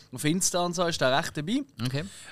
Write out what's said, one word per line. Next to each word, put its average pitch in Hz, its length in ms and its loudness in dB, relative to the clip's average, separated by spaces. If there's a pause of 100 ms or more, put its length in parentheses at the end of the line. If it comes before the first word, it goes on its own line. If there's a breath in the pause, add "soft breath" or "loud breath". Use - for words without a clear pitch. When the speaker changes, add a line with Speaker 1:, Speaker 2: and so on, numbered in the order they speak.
(120)
Speaker 1:
auf 127 140 -6
Insta 175 400 2
und 175 100 -2
so, 180 100 0
ist 170 160 0
der 131 160 6
recht - 200 -2
dabei. 202 240 0 (220)
Speaker 2:
Okay. 135 200 -2 (280 loud breath)